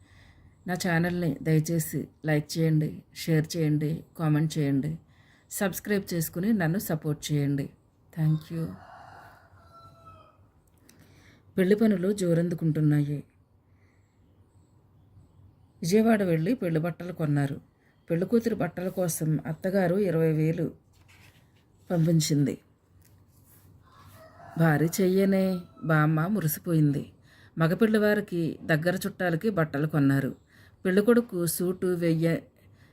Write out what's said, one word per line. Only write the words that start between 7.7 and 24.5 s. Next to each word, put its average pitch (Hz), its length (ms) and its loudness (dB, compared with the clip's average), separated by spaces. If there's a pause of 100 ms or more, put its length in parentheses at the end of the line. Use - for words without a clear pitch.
Thank 156 360 0
you. 165 100 -4 (3000)
పెళ్లి 190 160 2
పనులు 202 380 2
జోరందుకుంటున్నాయి. 160 1120 0 (2500)
విజయవాడ 214 400 2
వెళ్ళి 170 320 0
పెళ్లి 165 260 -2
బట్టలు 175 320 -6
కొన్నారు. 147 480 -2 (500)
పెళ్లి 170 160 0
కూతురు 226 280 0
బట్టల 180 340 -4
కోసం 165 580 -2
అత్తగారు 180 500 0
ఇరవై 160 360 2
వేలు 156 380 0 (1200)
పంపించింది. 160 680 2 (2000)